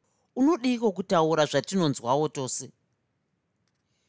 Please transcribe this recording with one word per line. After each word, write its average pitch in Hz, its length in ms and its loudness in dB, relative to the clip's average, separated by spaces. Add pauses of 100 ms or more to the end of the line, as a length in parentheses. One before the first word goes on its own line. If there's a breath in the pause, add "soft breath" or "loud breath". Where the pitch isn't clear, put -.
(360)
Unodiko 247 560 0
kutaura 160 540 2
zvatinonzwawo 143 800 0
tose?" 131 420 -8 (1400)